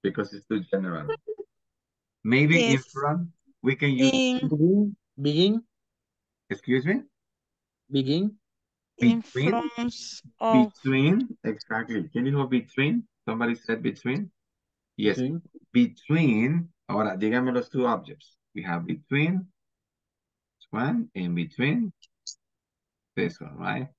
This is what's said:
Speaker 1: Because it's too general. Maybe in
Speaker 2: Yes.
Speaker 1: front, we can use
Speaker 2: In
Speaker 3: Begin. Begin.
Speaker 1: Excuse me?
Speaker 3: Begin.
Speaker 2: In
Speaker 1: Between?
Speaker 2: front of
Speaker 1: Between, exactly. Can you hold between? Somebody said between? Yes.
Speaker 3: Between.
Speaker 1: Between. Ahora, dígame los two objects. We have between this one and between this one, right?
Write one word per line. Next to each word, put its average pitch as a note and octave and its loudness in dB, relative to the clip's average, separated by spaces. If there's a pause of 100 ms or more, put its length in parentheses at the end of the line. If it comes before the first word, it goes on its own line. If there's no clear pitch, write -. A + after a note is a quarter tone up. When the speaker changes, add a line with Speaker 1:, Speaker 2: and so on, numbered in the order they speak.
Speaker 1:
Because G2+ -4
it's G2 -20
too G#2+ -4 (100)
general. F2 -4 (1160)
Maybe D3 4
in A3+ 2
Speaker 2:
Yes. C3+ 0
Speaker 1:
front, D3+ -2 (340)
we C3 0
can C#3+ 0
use C4 4
Speaker 2:
In B3+ 0
Speaker 3:
Begin. F#3+ 2 (240)
Begin. F3+ 2 (880)
Speaker 1:
Excuse B2+ -2
me? G#3 0 (880)
Speaker 3:
Begin. D3 0 (640)
Speaker 2:
In A#3 4
Speaker 1:
Between? D3 -2
Speaker 2:
front A#3 -4 (180)
of A3+ 4
Speaker 1:
Between, D3 2
exactly. A2 -4
Can B2+ -2
you C#3 0
hold C3 0
between? C#3 0 (180)
Somebody A#2 -2
said A2+ -4
between? A#2+ -4 (680)
Yes. G#2 0
Speaker 3:
Between. C#3 -4 (300)
Speaker 1:
Between. C#3+ 2 (200)
Ahora, G2+ -2
dígame B2 0
los B2 -2
two B2 0
objects. - -6 (180)
We - -10
have F2 -6
between E3 -2 (1080)
this - -20
one F3 -2
and F2+ -4
between F3 -2 (1200)
this F#2 -4
one, - -16
right? G#2 -6 (100)